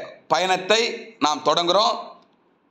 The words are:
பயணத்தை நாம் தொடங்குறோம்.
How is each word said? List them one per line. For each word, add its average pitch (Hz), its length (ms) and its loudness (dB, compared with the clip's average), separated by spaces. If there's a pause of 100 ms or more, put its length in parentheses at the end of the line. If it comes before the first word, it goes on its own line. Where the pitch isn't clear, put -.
(320)
பயணத்தை 185 480 2 (460)
நாம் 147 200 -2
தொடங்குறோம். 175 480 2 (760)